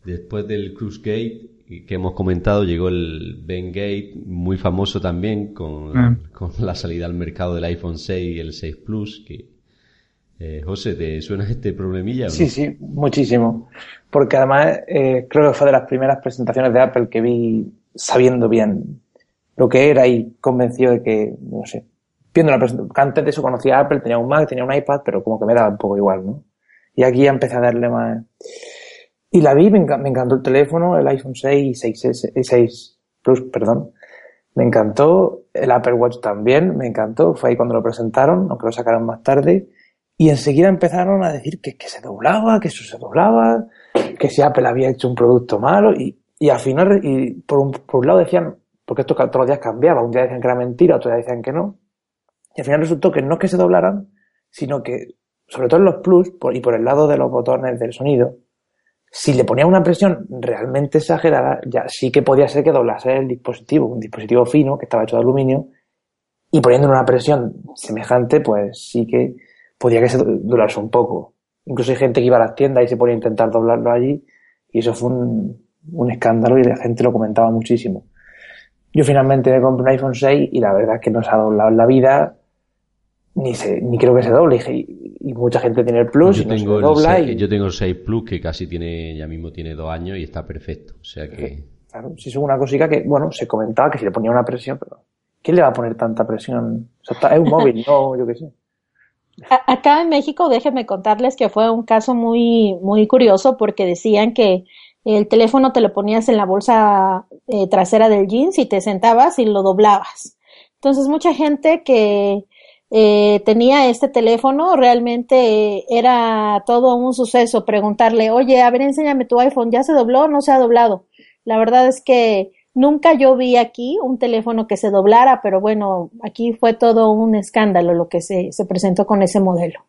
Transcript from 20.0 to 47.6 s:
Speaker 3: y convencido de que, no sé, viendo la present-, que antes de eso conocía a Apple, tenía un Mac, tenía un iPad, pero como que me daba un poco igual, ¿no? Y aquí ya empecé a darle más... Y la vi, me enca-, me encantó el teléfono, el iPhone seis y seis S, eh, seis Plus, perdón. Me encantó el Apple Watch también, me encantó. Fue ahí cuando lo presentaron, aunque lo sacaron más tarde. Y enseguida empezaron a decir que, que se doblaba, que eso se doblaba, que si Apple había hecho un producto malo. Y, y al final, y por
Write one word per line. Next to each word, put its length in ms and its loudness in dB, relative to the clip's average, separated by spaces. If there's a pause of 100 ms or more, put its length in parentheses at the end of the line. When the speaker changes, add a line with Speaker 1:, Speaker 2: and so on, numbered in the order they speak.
Speaker 3:
y 320 -2
convencido 500 0
de 140 0
que, 360 -2
no 260 -12
sé, 180 -14 (500)
viendo 160 4
la 80 4
present-, 340 -2
que 80 -2
antes 220 0
de 80 -2
eso 120 -6
conocía 340 0
a 40 4
Apple, 200 0
tenía 180 -2
un 80 -2
Mac, 220 0
tenía 160 -6
un 100 -4
iPad, 300 -2
pero 180 -4
como 160 -4
que 80 -4
me 80 2
daba 140 4
un 100 -4
poco 180 -4
igual, 300 -2
¿no? 180 -10 (520)
Y 80 4
aquí 180 2
ya 80 6
empecé 240 -2
a 60 -2
darle 280 0
más... 360 -4 (1080)
Y 100 6
la 120 4
vi, 160 6
me 80 6
enca-, 180 0
me 120 -6
encantó 260 0
el 80 -2
teléfono, 560 0
el 80 2
iPhone 300 -4
seis 340 0
y 40 -6
seis 300 -8
S, 300 -4
eh, 80 -2
seis 560 -2 (240)
Plus, 200 2
perdón. 500 -4 (640)
Me 80 0
encantó 760 2 (120)
el 160 -2
Apple 220 0
Watch 280 0
también, 560 0
me 120 -4
encantó. 480 -2
Fue 140 -2
ahí 60 0
cuando 200 -2
lo 60 -2
presentaron, 680 0
aunque 160 -6
lo 60 -2
sacaron 340 -2
más 160 -10
tarde. 460 0 (480)
Y 140 4
enseguida 380 2
empezaron 540 0
a 100 -2
decir 280 -10
que, 160 -14
que 100 -20
se 140 -18
doblaba, 580 -2
que 100 -4
eso 140 -12
se 160 -18
doblaba, 680 2 (520)
que 100 -2
si 140 0
Apple 240 2
había 240 0
hecho 180 -4
un 60 -4
producto 460 2
malo. 320 4
Y, 260 -6 (180)
y 120 0
al 100 2
final, 460 2
y 380 -2
por 180 0